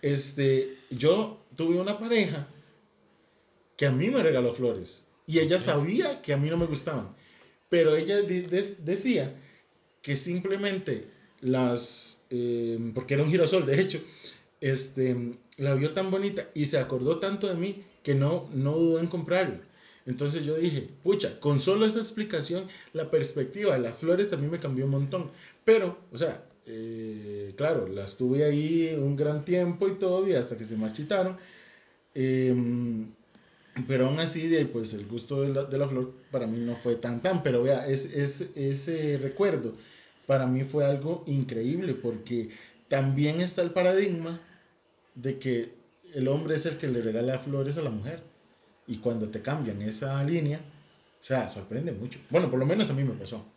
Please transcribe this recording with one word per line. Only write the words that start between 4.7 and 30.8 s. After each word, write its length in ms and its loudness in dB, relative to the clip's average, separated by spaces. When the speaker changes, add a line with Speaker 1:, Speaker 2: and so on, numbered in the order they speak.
Speaker 1:
y 120 2
ella 180 4
Speaker 2:
Ok. 60 2
Speaker 1:
sabía 580 0
que 120 -4
a 40 2
mí 140 2
no 60 0
me 100 2
gustaban, 480 -4
pero 240 8
ella 280 2
de-, 200 0
de-, 380 -2
decía 520 0
que 140 -2
simplemente 920 -2
las, 920 -2
eh, 460 -2
porque 200 -2
era 80 2
un 80 2
girasol, 360 4
de 140 4
hecho, 200 0
este, 760 0
la 160 2
vio 180 0
tan 180 -2
bonita 440 -2
y 120 0
se 120 0
acordó 420 0
tanto 260 -2
de 80 0
mí 300 -4
que 140 0
no, 360 2
no 240 0
dudó 220 4
en 80 0
comprarlo. 600 0
Entonces 380 -2
yo 120 -2
dije, 320 0
"Pucha, 360 0
con 220 2
solo 240 4
esa 140 2
explicación, 680 -4
la 160 -4
perspectiva 640 0
de 60 2
las 180 -4
flores 340 2
a 60 -2
mí 100 0
me 100 -4
cambió 280 -2
un 60 2
montón". 380 -2
Pero, 320 6
o 80 -14
sea, 240 -2
eh, 920 -10
claro, 300 0
las 300 -10
tuve 280 2
ahí 540 2
un 180 0
gran 280 0
tiempo 420 2
y 120 2
todo, 280 2
y 60 2
hasta 240 0
que 80 -8
se 120 -6
marchitaron. 600 -2